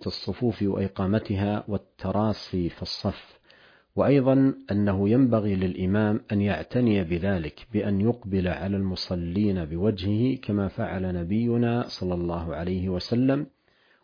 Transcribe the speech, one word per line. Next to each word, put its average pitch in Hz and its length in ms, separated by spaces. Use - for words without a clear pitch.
الصفوف 101 540
وإقامتها 98 1040
والتراصي 98 1000
في - 120
الصف، - 580
وأيضًا 135 580
أنه 101 380
ينبغي 113 460
للإمام 95 640
أن 104 100
يعتني 104 600
بذلك 85 720
بأن 101 280
يقبل 98 460
على 90 300
المصلين 92 880
بوجهه 104 760
كما 104 260
فعل 92 480
نبينا 117 720
صلى 90 260
الله 85 420
عليه 92 340
وسلم، 127 580